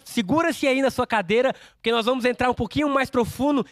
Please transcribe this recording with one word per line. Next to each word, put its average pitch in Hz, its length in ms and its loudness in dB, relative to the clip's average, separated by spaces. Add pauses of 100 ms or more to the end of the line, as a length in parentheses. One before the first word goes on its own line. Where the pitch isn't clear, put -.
segura-se 285 640 0
aí 262 140 2
na 262 100 2
sua 247 160 -2
cadeira, 220 480 0 (200)
porque 226 180 -2
nós 226 120 0
vamos 247 200 0
entrar 247 240 0
um - 40 0
pouquinho 277 360 -2
mais 269 200 0
profundo 254 640 0